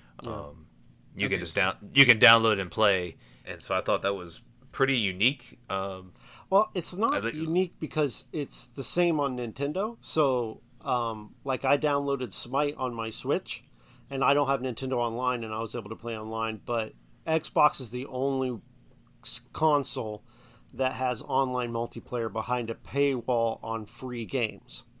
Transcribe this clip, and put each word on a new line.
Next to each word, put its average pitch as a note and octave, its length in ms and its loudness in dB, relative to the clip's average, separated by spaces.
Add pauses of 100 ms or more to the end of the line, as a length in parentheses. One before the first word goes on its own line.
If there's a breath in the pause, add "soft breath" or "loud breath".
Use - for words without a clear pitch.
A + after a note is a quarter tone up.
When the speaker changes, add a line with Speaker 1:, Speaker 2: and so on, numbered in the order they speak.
(220 soft breath)
Speaker 1:
Yeah. - 80 -8
Speaker 2:
Um, D2+ 360 -10 (500)
you G2 100 -2
Speaker 3:
Okay, F#2+ 100 0
Speaker 2:
can F2 40 -2
just E2+ 140 -4
Speaker 3:
so G2 80 2
Speaker 2:
down, F#2 140 0 (180)
you C3+ 100 8
can A2+ 140 4
download A2+ 420 8
and F2+ 100 -6
play, F#2+ 460 0 (300 soft breath)
and F2 160 -10
so G2 120 -4
I F#2 60 0
thought G2 220 0
that G2+ 120 2
was F2 280 -10 (300)
pretty C3+ 260 4
unique. G#2 600 0 (120)
Um, F#2+ 420 -4 (380 loud breath)
Speaker 1:
Well, G3+ 240 6
it's F3 200 -2
not G#3 200 0
Speaker 2:
I G3+ 80 0
think D#3 120 -2
Speaker 1:
unique E3 460 0
because D3 500 -2
it's - 360 -6
the - 160 -8
same E3+ 380 2
on C3+ 180 0
Nintendo. D3+ 640 -4
So, B2+ 580 0 (220)
um, A#2 520 -2 (100)
like, C3 200 -2
I C#3 140 4
downloaded C#3 560 0
Smite C#3+ 420 0
on B2+ 160 -2
my A2+ 160 -4
Switch, C#3 560 -4 (500 soft breath)
and C3+ 80 0
I C3 100 6
don't C#3+ 140 4
have C3+ 140 0
Nintendo B2+ 340 -4
Online, A#2+ 480 0
and A2 100 -6
I A2 60 -4
was A2+ 160 -4
able G#2+ 160 -6
to G#2+ 60 -8
play A#2 200 -8
online, A2 480 -4
but A#2 280 -2 (340)
Xbox D#3+ 540 2
is A#2 100 -6
the B2+ 160 -6
only C3 540 -2 (640)
s-, - 160 -2 (120)
console C3+ 680 0 (500 soft breath)
that B2+ 220 0
has B2+ 280 -2
online B2+ 480 0
multiplayer A#2 640 -4
behind A2+ 380 -2
a A2 40 -2
paywall B2 880 0
on A2 240 -4
free B2 380 -6
games. A2 600 -4 (160)